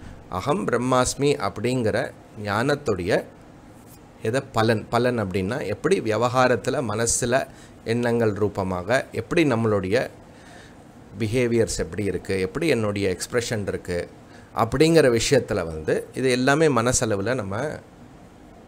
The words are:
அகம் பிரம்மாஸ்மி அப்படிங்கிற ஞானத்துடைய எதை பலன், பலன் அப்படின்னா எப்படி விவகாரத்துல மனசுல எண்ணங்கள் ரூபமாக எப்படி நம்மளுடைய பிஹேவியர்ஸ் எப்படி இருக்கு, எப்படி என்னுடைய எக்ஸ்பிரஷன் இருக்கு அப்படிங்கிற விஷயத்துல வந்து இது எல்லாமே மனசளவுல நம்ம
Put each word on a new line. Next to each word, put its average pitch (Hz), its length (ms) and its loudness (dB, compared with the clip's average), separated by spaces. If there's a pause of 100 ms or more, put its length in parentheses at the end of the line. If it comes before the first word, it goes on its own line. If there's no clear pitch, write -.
(380)
அகம் 160 280 -2
பிரம்மாஸ்மி 127 640 0 (160)
அப்படிங்கிற 107 500 -2 (500)
ஞானத்துடைய 104 680 -2 (1080)
எதை 120 180 0 (160)
பலன், 110 320 2
பலன் 120 340 2
அப்படின்னா 98 340 -2 (180)
எப்படி 170 260 0
விவகாரத்துல 123 800 2 (100)
மனசுல 117 460 0 (560)
எண்ணங்கள் 117 480 2
ரூபமாக 95 480 -2 (240)
எப்படி 156 300 0 (100)
நம்மளுடைய 107 440 0 (1200)
பிஹேவியர்ஸ் 113 680 0
எப்படி 87 260 -6
இருக்கு, 90 300 -4
எப்படி 139 280 -2
என்னுடைய 104 460 0
எக்ஸ்பிரஷன் 117 560 -4
இருக்கு 87 280 -4 (640)
அப்படிங்கிற 156 440 6 (120)
விஷயத்துல 110 520 2
வந்து 78 240 -2 (240)
இது 127 120 2
எல்லாமே 139 380 4 (100)
மனசளவுல 113 560 0
நம்ம 98 220 -6 (1120)